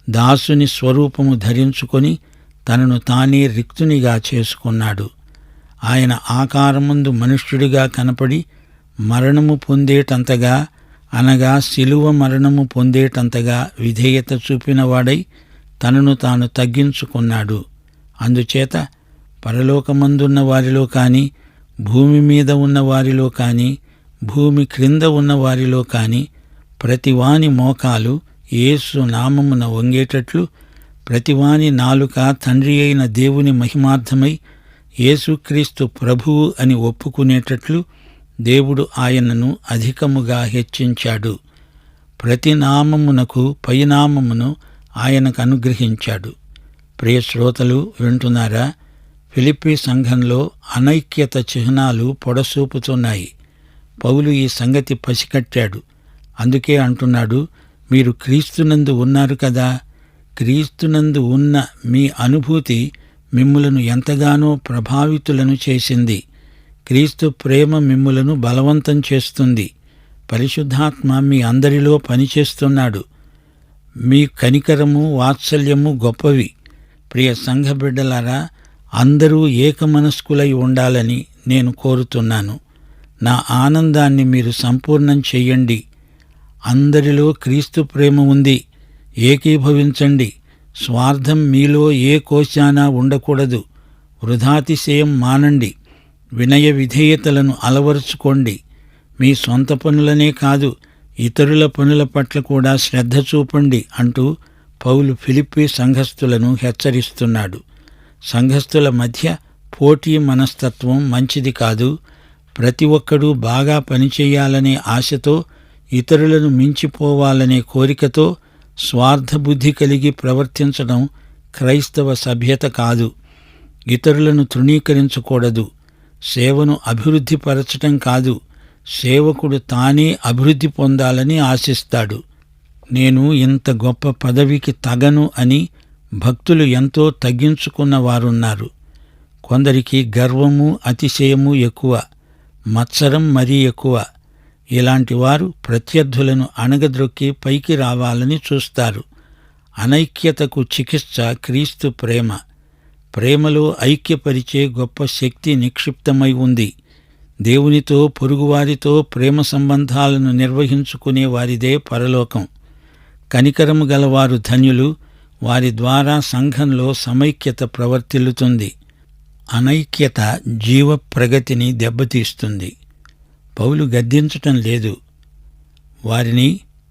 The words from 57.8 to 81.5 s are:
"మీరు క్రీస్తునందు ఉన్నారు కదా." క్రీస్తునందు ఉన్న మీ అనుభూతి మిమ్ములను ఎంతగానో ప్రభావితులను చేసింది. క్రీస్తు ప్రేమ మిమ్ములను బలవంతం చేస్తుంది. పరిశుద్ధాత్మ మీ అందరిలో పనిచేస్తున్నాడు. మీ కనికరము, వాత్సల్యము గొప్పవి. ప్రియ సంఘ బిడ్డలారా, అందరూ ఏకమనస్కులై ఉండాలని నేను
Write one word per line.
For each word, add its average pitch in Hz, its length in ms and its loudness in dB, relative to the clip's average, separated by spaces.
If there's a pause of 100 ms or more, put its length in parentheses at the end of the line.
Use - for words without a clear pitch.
"మీరు 127 200 2
క్రీస్తునందు 151 800 0
ఉన్నారు 135 440 0
కదా." 127 440 -2 (600)
క్రీస్తునందు 151 800 0
ఉన్న 139 460 2 (220)
మీ 135 240 2 (100)
అనుభూతి 135 720 0 (420)
మిమ్ములను 139 440 2
ఎంతగానో 143 800 0 (120)
ప్రభావితులను 135 920 -2 (100)
చేసింది. 120 560 -2 (640)
క్రీస్తు 143 400 0 (180)
ప్రేమ 147 340 2
మిమ్ములను 135 560 2
బలవంతం 143 680 0 (100)
చేస్తుంది. 127 580 -2 (600)
పరిశుద్ధాత్మ 135 840 -2
మీ 139 240 2
అందరిలో 143 560 2
పనిచేస్తున్నాడు. 135 1040 -2 (920)
మీ 131 300 2
కనికరము, 147 880 0
వాత్సల్యము 143 880 0
గొప్పవి. 123 460 0 (640)
ప్రియ 127 220 0
సంఘ 131 320 -2
బిడ్డలారా, 135 840 -4 (460)
అందరూ 151 540 4
ఏకమనస్కులై 143 1040 0
ఉండాలని 127 760 0 (220)
నేను 127 240 0